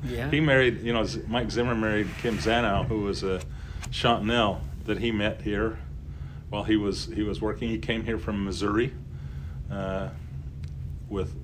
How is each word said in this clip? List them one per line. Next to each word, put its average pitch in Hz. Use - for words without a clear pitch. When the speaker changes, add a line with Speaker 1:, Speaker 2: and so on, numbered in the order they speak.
Speaker 1:
Yeah. 123
Speaker 2:
he 151
married, 131
you 117
know, 110
Z-, -
Mike 113
Zimmer 120
married 107
Kim 113
Zanow, 110
who 110
was 98
a 92
Chantanelle 113
that 104
he 117
met 107
here 107
while 104
he 107
was, 101
he -
was 98
working. 110
He 113
came 113
here 113
from 101
Missouri, 101
uh, 95
with 95